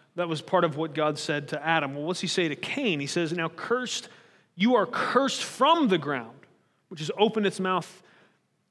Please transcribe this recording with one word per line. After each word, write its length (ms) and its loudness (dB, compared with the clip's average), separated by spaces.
that 120 -4
was 140 -4
part 220 2
of 140 0
what 180 -4
God 240 0
said 300 -4
to 140 -6
Adam. 300 0
Well, 120 -6
what's 160 -4
he 60 -4
say 200 0
to 80 -2
Cain? 440 -2
He 80 -4
says, 240 -2
"Now 180 -2
cursed, 600 -4
you 200 4
are 120 4
cursed 560 0
from 460 4
the 100 4
ground, 360 -6
which 120 -14
has 200 -6
opened 260 4
its 140 -2
mouth 420 -2